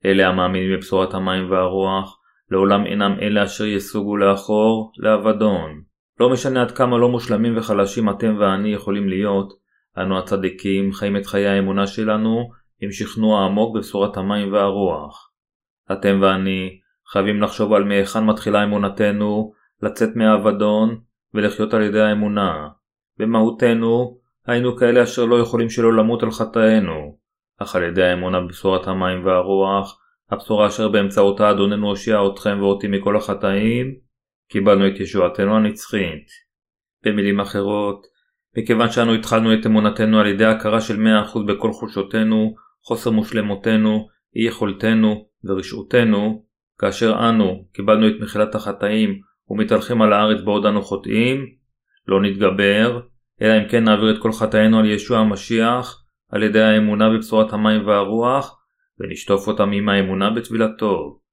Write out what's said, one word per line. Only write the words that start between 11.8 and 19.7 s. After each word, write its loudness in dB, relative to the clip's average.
שלנו -2
עם -8
שכנוע 0
עמוק 0
בבשורת -4
המים -4
והרוח. -2
אתם 0
ואני -2
חייבים 0
לחשוב -2
על 4
מהיכן 0
מתחילה 0
אמונתנו, -2